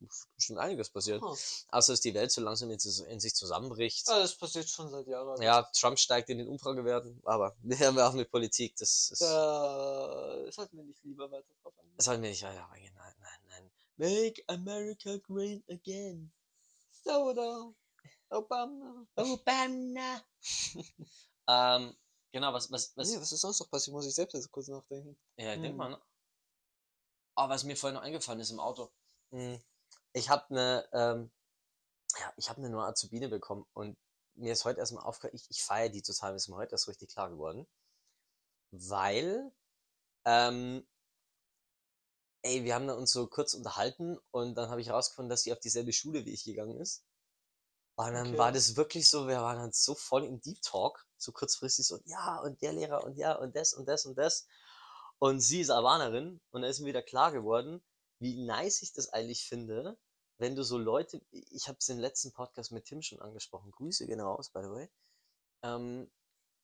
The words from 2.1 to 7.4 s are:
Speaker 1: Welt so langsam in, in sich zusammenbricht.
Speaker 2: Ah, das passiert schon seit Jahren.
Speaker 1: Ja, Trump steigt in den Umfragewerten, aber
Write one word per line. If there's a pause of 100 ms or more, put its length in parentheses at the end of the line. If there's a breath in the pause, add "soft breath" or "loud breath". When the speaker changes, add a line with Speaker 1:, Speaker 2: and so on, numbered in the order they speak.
Speaker 1:
Welt
so
langsam
in,
in
sich
zusammenbricht.
Speaker 2:
Ah,
das
passiert
schon
seit
Jahren.
Speaker 1:
Ja, (120)
Trump
steigt
in
den
Umfragewerten,
aber